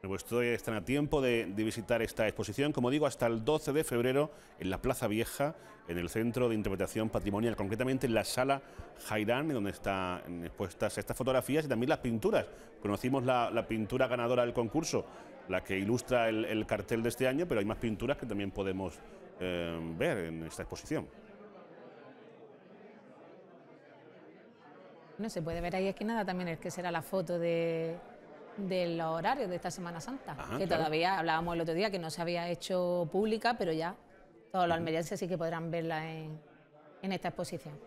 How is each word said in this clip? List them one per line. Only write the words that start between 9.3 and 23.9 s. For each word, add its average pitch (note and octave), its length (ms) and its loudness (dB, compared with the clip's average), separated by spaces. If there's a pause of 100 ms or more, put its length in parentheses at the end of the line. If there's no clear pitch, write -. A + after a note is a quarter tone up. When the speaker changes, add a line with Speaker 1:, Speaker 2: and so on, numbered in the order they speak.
Speaker 1:
donde G2+ 220 0
están F2+ 760 -2
expuestas G2+ 520 -2
estas G2+ 200 -4
fotografías C3 480 2
y - 20 -4
también B2+ 220 2
las D3+ 100 4
pinturas. B2 460 2 (360)
Conocimos B2 440 2
la, B2 260 4
la A2 160 0
pintura A#2 400 2
ganadora B2 360 4
del A#2+ 100 0
concurso, B2+ 520 0 (440)
la F#2 140 2
que F#2+ 140 0
ilustra A#2 520 4
el, A2 160 2
el G#2+ 200 0
cartel A2+ 380 0
de A#2 60 2
este B2+ 180 2
año, D3 180 2
pero B2+ 140 2
hay G2+ 60 2
más G#2+ 120 0
pinturas A#2 400 0
que - 80 -8
también G2+ 260 -2
podemos, F#2+ 480 -2 (420)
eh, F2 360 -2 (200)
ver C3 280 2
en E2 180 -6
esta D#2+ 180 -10
exposición. - 460 -6 (4000)